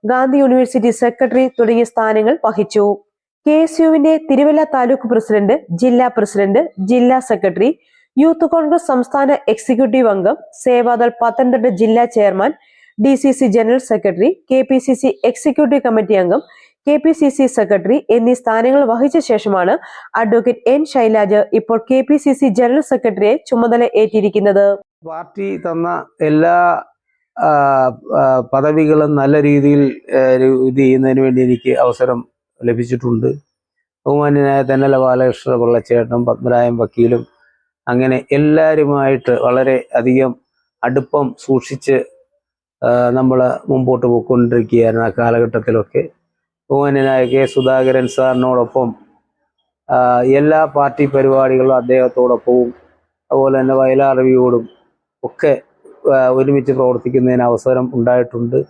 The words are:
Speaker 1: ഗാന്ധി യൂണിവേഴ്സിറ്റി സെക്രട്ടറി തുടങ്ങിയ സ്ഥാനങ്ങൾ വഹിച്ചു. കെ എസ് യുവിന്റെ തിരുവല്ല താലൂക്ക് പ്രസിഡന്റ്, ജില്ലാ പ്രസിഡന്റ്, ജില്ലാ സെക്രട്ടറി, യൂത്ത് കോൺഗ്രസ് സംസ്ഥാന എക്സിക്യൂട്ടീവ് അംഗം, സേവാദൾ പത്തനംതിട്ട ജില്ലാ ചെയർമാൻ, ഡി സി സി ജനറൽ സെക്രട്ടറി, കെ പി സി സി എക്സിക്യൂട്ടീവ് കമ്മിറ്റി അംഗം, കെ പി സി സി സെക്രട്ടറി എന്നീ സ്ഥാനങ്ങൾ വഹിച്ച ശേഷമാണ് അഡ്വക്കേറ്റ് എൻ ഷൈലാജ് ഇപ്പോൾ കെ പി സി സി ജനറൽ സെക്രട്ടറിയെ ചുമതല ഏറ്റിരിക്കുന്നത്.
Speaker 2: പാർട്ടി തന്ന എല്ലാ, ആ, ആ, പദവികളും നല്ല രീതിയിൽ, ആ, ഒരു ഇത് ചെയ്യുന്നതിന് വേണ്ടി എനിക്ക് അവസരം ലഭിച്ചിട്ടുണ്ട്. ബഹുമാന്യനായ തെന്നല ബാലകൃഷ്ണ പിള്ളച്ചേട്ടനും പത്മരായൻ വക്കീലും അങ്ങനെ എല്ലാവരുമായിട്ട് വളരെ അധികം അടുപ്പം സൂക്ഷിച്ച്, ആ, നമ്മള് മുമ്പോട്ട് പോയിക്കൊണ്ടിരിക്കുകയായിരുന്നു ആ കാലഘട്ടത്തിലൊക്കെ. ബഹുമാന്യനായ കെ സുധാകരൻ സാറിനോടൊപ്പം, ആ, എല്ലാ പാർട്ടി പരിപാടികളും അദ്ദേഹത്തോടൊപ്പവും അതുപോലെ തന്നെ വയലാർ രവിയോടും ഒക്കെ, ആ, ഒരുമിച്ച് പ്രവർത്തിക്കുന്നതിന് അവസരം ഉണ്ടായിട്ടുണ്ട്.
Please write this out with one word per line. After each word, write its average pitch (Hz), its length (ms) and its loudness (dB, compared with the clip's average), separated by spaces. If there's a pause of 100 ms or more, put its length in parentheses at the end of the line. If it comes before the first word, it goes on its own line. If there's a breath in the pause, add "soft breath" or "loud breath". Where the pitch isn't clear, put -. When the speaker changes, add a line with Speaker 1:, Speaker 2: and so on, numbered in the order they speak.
Speaker 1:
ഗാന്ധി 254 320 0
യൂണിവേഴ്സിറ്റി 254 520 2
സെക്രട്ടറി 240 580 0
തുടങ്ങിയ 233 360 0
സ്ഥാനങ്ങൾ 220 500 0 (120)
വഹിച്ചു. 214 380 -2 (640)
കെ 302 180 2
എസ് 320 180 -2
യുവിന്റെ 320 360 2
തിരുവല്ല 302 460 2
താലൂക്ക് 269 460 -2
പ്രസിഡന്റ്, 220 460 0 (160)
ജില്ലാ 240 360 2
പ്രസിഡന്റ്, 208 540 -2 (180)
ജില്ലാ 247 400 2
സെക്രട്ടറി, 202 500 -2 (480)
യൂത്ത് 320 280 2
കോൺഗ്രസ് 330 420 -2
സംസ്ഥാന 247 500 -2 (100)
എക്സിക്യൂട്ടീവ് 233 640 0
അംഗം, 202 280 0 (160)
സേവാദൾ 240 580 0 (100)
പത്തനംതിട്ട 240 460 0 (140)
ജില്ലാ 233 240 2
ചെയർമാൻ, 208 480 0 (440 soft breath)
ഡി 262 180 2
സി 269 160 0
സി 262 140 0
ജനറൽ 233 440 0
സെക്രട്ടറി, 196 400 0 (220)
കെ 262 100 2
പി 262 160 0
സി 254 160 -2
സി 254 160 0 (160)
എക്സിക്യൂട്ടീവ് 277 560 0
കമ്മിറ്റി 220 320 0
അംഗം, 190 280 0 (460 soft breath)
കെ 294 100 2
പി 320 140 0
സി 302 180 0
സി 269 160 0
സെക്രട്ടറി 208 520 0 (120)
എന്നീ 233 240 2
സ്ഥാനങ്ങൾ 247 520 0
വഹിച്ച 233 320 0
ശേഷമാണ് 208 560 0 (420 loud breath)
അഡ്വക്കേറ്റ് 233 540 0
എൻ 294 160 2
ഷൈലാജ് 220 560 0 (120)
ഇപ്പോൾ 226 260 -2 (120)
കെ 262 100 2
പി 294 160 0
സി 277 160 0
സി 277 140 0
ജനറൽ 240 340 2
സെക്രട്ടറിയെ 226 520 -2 (140)
ചുമതല 233 480 0
ഏറ്റിരിക്കുന്നത്. 202 720 2 (400)
Speaker 2:
പാർട്ടി 175 420 -12 (100)
തന്ന 170 320 -6 (320)
എല്ലാ, 160 340 2 (840)
ആ, 156 120 0 (680)
ആ, 139 40 2 (320)
പദവികളും 151 640 2
നല്ല 143 260 2
രീതിയിൽ, 143 400 2 (340)
ആ, 135 40 2 (160)
ഒരു 127 120 2 (200)
ഇത് 127 80 -4
ചെയ്യുന്നതിന് 131 460 2
വേണ്ടി 127 200 0
എനിക്ക് 123 360 0
അവസരം 127 420 -2 (420)
ലഭിച്ചിട്ടുണ്ട്. 120 640 -2 (800)
ബഹുമാന്യനായ 143 560 0
തെന്നല 135 360 0
ബാലകൃഷ്ണ 127 580 0
പിള്ളച്ചേട്ടനും 120 720 -2
പത്മരായൻ 120 520 -2
വക്കീലും 117 460 -2 (640)
അങ്ങനെ 127 300 -2 (140)
എല്ലാവരുമായിട്ട് 143 1000 0
വളരെ 123 460 0 (180)
അധികം 127 360 0 (520)
അടുപ്പം 131 560 -4
സൂക്ഷിച്ച്, 135 580 -2 (840)
ആ, 120 80 -2 (200)
നമ്മള് 127 400 0 (200)
മുമ്പോട്ട് 127 360 -2
പോയിക്കൊണ്ടിരിക്കുകയായിരുന്നു 117 1000 0
ആ 110 40 -2
കാലഘട്ടത്തിലൊക്കെ. 117 920 -2 (680)
ബഹുമാന്യനായ 139 560 0
കെ 131 200 0
സുധാകരൻ 131 640 0
സാറിനോടൊപ്പം, 127 800 -2 (1040)
ആ, 123 80 0 (240)
എല്ലാ 147 440 2
പാർട്ടി 143 400 -2
പരിപാടികളും 135 720 2
അദ്ദേഹത്തോടൊപ്പവും 123 960 0 (580)
അതുപോലെ 135 280 0
തന്നെ 131 160 0
വയലാർ 135 420 2
രവിയോടും 127 480 2 (580)
ഒക്കെ, 143 300 -2 (600)
ആ, 135 40 2 (120)
ഒരുമിച്ച് 131 420 0
പ്രവർത്തിക്കുന്നതിന് 127 720 0
അവസരം 127 500 -2
ഉണ്ടായിട്ടുണ്ട്. 120 640 -2 (120)